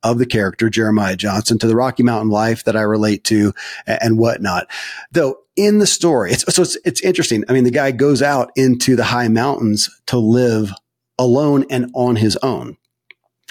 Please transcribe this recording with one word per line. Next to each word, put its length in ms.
of 160
the 80
character, 420
Jeremiah 480
Johnson, 440
to 60
the 100
Rocky 260
Mountain 280
life 340
that 120
I 60
relate 420
to 300
a-, 180
and 140
whatnot. 480
Though 240
in 220
the 80
story, 460
it's, 220
so 60
it's, 240
it's 160
interesting. 480
I 60
mean, 100
the 60
guy 220
goes 280
out 340
into 400
the 100
high 240
mountains 600
to 100
live 540
alone 520
and 240
on 220
his 260
own, 340